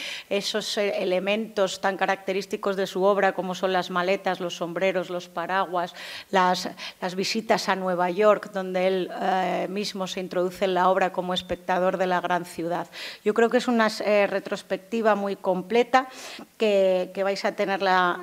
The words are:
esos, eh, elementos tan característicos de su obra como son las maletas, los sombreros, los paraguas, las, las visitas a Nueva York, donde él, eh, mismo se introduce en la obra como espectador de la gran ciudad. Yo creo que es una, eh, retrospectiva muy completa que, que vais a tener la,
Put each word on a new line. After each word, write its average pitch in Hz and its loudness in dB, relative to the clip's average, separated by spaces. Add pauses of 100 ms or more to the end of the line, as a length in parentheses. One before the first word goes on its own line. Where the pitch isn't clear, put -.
(300)
esos, 202 -2
eh, 208 0
elementos 190 0
tan 196 0
característicos 196 -2
de 190 0
su 185 -2
obra 196 4
como 190 -4
son 190 0
las 180 0
maletas, 185 0
los 175 -6
sombreros, 175 -2
los 175 -8
paraguas, 175 -2 (340)
las, 180 4 (320)
las 185 -6
visitas 208 0
a 190 2
Nueva 180 0
York, 202 4
donde 185 0
él, 185 0
eh, 185 0
mismo 190 -6
se 185 -8
introduce 180 -2
en 185 0
la 180 4
obra 185 2
como 180 -4
espectador 185 -2
de 190 0
la 180 0
gran 175 -2
ciudad. 165 -6 (380)
Yo 208 2
creo 233 4
que 240 2
es 226 -2
una, 226 4 (180)
eh, 202 4
retrospectiva 202 -2
muy 202 -2
completa 226 2 (520)
que, 190 4
que 196 -2
vais 196 -2
a 202 -2
tener 196 0
la, 185 4